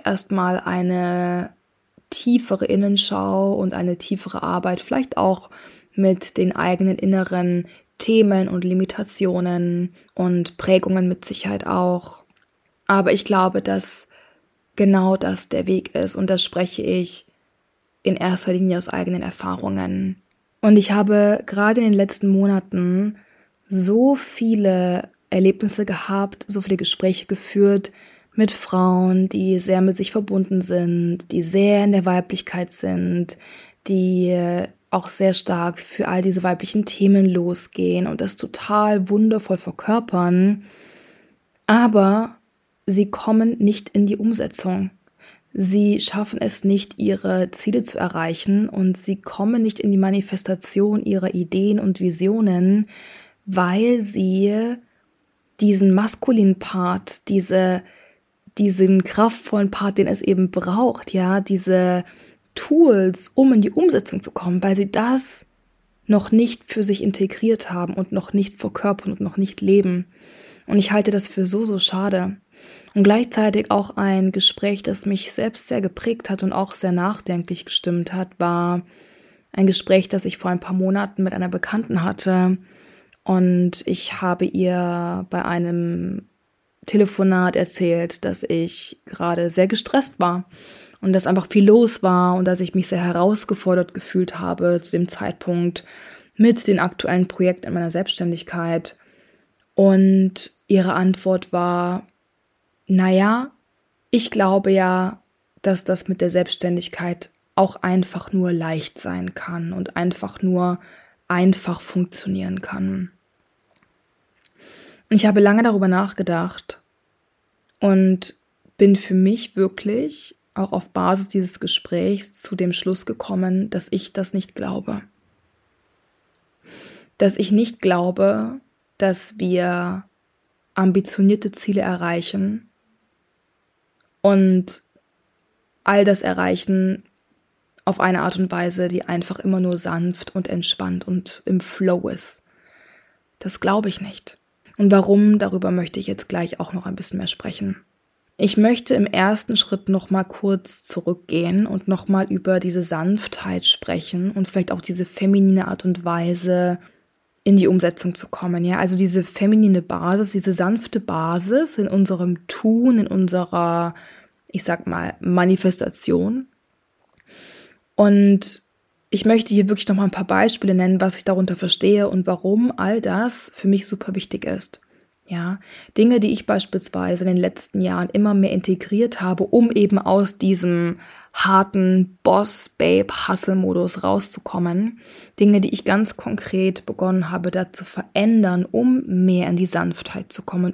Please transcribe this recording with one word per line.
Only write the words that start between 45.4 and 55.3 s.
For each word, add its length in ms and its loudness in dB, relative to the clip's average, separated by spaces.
Sie 460 2
schaffen 420 -6
es 220 -4
nicht, 340 0
ihre 540 -2
Ziele 320 -2
zu 160 -6
erreichen 680 -2
und 300 0
sie 240 -4
kommen 400 -2
nicht 180 -2
in 120 0
die 60 4
Manifestation 1040 0
ihrer 320 -2
Ideen 440 0
und 200 -2
Visionen, 880 2
weil 560 0
sie 760 0